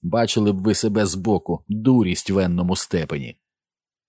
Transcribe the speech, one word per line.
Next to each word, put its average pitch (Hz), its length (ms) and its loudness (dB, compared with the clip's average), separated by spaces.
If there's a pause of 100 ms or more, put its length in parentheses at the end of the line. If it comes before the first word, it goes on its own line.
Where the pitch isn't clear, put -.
бачили 107 500 0
б 95 60 -2
ви 104 160 2
себе 107 320 2
збоку, 95 600 -2
дурість 107 640 0
в 98 80 2
енному 90 380 0
степені». 76 640 -4 (720)